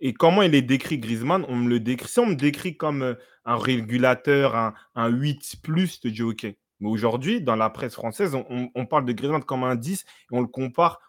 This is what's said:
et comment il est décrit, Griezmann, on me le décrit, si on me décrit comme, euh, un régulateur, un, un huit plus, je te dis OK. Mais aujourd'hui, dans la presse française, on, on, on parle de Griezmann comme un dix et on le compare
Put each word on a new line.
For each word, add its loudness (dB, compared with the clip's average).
et -2
comment 4
il 4
est 6
décrit, 0
Griezmann, -2
on -4
me 2
le 2
décrit, -4
si 2
on 4
me 0
décrit -2
comme, -4
euh, -2
un 0
régulateur, 2
un, 0
un 0
huit -2
plus, 0
je -20
te -6
dis -4
OK. -4
Mais -4
aujourd'hui, 0
dans 0
la 2
presse -8
française, -4
on, -4
on, -4
on -4
parle 0
de 0
Griezmann -2
comme -4
un 0
dix -4
et -4
on 2
le -2
compare -2